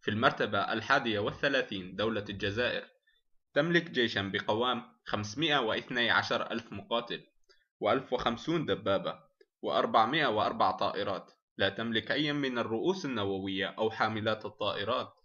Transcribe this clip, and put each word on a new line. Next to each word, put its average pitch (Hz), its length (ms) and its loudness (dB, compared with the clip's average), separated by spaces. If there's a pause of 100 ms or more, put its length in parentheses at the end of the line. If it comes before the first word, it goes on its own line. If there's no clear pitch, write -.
في - 100 -2
المرتبة 107 600 0
الحادية 113 460 2
والثلاثين 120 760 -2
دولة 104 340 -2
الجزائر، 104 580 -2 (680)
تملك 170 380 2
جيشا 113 300 2
بقوام 110 640 0 (220)
خمسمائة 117 520 -2
واثني 117 540 0
عشر - 400 2
ألف 117 220 -6
مقاتل، 101 500 -4 (560)
وألف 123 340 2
وخمسون 127 520 0
دبابة، 95 540 0 (420)
وأربعمائة 120 640 4
وأربع 107 460 2
طائرات. 98 600 -2 (260)
لا 98 120 4
تملك 113 420 -2
أي 147 220 0
من 135 240 -2
الرؤوس 113 480 -2
النووية 98 640 -2
أو 110 240 0
حاملات 110 540 0
الطائرات 107 680 -4 (120)